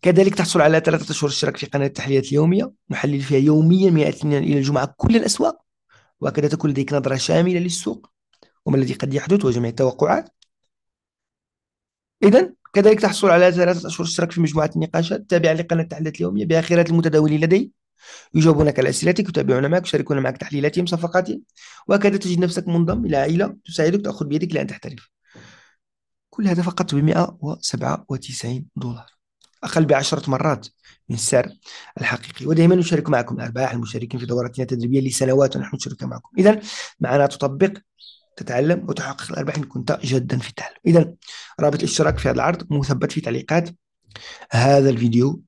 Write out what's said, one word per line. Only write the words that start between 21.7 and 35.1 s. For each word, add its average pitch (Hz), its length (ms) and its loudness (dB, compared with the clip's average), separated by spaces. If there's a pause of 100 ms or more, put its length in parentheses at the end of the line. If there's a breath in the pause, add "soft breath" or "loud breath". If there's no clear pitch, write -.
وهكذا 202 280 2
تجد 180 220 -2
نفسك 180 300 -2
منضم 175 360 0
إلى 156 120 -2
عائلة 165 480 0
تساعدك 175 400 0
تأخذ 160 220 -6
بيدك 160 280 -4
لأن 139 120 -4
تحترف. - 440 -16 (1200 soft breath)
كل 202 180 -2
هذا 175 140 2
فقط 180 320 -4
بمائة 156 460 0
وسبعة - 680 -6
وتسعين 127 580 -10 (100)
دولار، 120 300 -10 (580)
أقل 165 200 0
بعشرة 143 460 0
مرات 131 380 -2 (400 soft breath)
من 123 80 -6
السعر 123 320 0 (520 loud breath)
الحقيقي. - 460 -8
ودائمًا 165 280 6
نشارك 170 360 0
معكم 120 240 -2
الأرباح 120 380 -6
المشاركين 117 480 -8
في 120 60 -10
دوراتنا 120 360 -6
التدريبية 123 380 -2
لسنوات 131 560 0